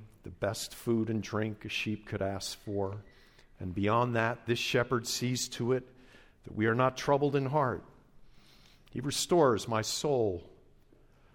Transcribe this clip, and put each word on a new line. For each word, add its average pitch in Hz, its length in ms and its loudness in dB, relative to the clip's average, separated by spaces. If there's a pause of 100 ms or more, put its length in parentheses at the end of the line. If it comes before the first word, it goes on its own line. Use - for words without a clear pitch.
(220)
the 95 80 -14
best - 440 -6
food 113 360 0
and 110 120 0
drink 107 440 -4
a - 20 -10
sheep - 380 -4
could 101 160 -4
ask 98 380 -4
for. 101 360 -4 (640)
And 92 120 -4
beyond 113 440 2
that, 113 300 0
this 120 120 0
shepherd 123 480 0
sees 123 440 -2
to 123 220 0
it 127 160 -2 (540)
that - 140 -14
we 107 100 2
are 113 80 4
not 127 220 2
troubled 143 400 2
in 135 100 0
heart. 131 380 0 (1040)
He 120 100 -8
restores 139 680 4
my 110 120 0
soul. 113 640 0 (920)